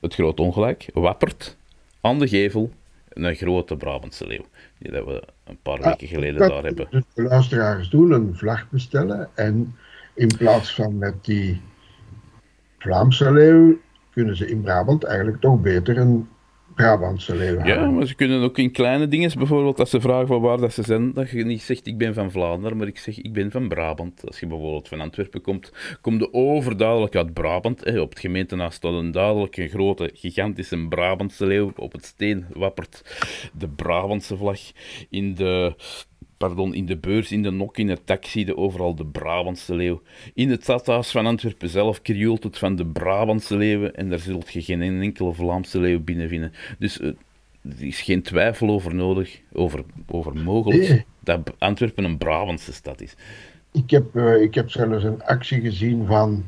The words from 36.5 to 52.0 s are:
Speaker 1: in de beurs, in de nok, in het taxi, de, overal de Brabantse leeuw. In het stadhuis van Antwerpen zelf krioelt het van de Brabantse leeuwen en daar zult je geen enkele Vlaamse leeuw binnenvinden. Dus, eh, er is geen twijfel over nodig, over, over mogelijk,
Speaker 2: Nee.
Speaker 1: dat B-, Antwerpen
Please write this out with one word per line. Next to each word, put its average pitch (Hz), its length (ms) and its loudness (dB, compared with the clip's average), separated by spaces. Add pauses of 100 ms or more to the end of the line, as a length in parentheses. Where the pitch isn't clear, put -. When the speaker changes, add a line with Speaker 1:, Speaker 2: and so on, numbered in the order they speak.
Speaker 1:
in 95 120 -4
de 90 100 -4
beurs, 98 360 -2
in 104 100 0
de 101 80 -2
nok, 95 280 -6
in 107 100 0
het 90 180 -4
taxi, - 380 -2
de, 90 120 -4
overal 90 380 -2
de 80 120 -8
Brabantse 80 680 -6
leeuw. 87 280 -2 (320)
In 131 160 0
het 120 120 -2
stadhuis 123 480 0
van 110 160 0
Antwerpen 113 420 -2
zelf 101 340 0
krioelt 110 400 0
het - 160 -8
van 95 180 0
de 85 100 -2
Brabantse 101 720 0
leeuwen 104 380 2
en 95 140 -6
daar 87 100 -2
zult 87 340 -8
je 87 100 -6
geen 87 200 -2
enkele 92 500 -2
Vlaamse 87 480 -2
leeuw 87 200 2
binnenvinden. 82 520 -6 (260)
Dus, - 220 -6
eh, - 80 -4 (540)
er 67 240 -14
is - 140 -8
geen 92 220 0
twijfel 107 460 0
over 92 260 0
nodig, 92 460 -2 (120)
over, 80 320 -2 (220)
over 78 300 -6
mogelijk, 110 520 2
Speaker 2:
Nee. 127 160 6 (160)
Speaker 1:
dat 85 240 -2
B-, - 140 -10
Antwerpen 104 460 0